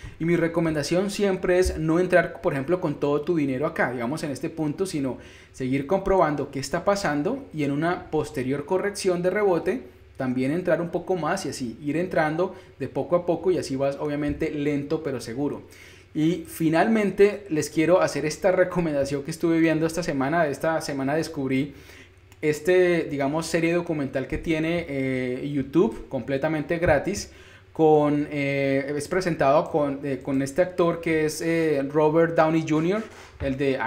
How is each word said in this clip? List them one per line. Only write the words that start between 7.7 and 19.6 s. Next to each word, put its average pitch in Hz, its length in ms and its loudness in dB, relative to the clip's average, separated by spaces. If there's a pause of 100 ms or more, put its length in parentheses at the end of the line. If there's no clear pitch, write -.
una 165 400 -4
posterior 143 540 -4
corrección 185 580 -2
de 185 60 0
rebote 190 540 0 (340)
también 127 340 -2
entrar 170 300 0
un 170 80 -4
poco 180 260 -2
más 170 300 -2
y 143 40 -6
así 120 320 -8
ir 143 140 -4
entrando 170 600 0 (240)
de 131 100 -6
poco 147 260 -2
a 175 100 0
poco 170 260 0
y 165 60 0
así 131 200 -4
vas 139 220 0
obviamente 147 520 -2
lento 147 500 -2
pero 131 200 -4
seguro. 117 420 -6 (500)
Y 165 320 0
finalmente 196 1040 2
les 151 200 0
quiero 160 320 4
hacer 147 240 0
esta 156 260 2
recomendación 151 720 0
que 160 80 -8
estuve 165 280 2
viendo 160 280 4